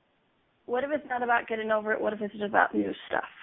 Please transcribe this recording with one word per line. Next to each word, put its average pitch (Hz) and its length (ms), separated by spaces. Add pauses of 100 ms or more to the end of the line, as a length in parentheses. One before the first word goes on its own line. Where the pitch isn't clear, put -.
(680)
What 247 180
if 285 80
it's 294 160
not 247 140
about 240 240
getting 220 240
over 214 200
it? - 80
What 214 140
if 202 80
it's 202 120
just 208 120
about 196 280
new 202 200 (140)
stuff? - 180 (180)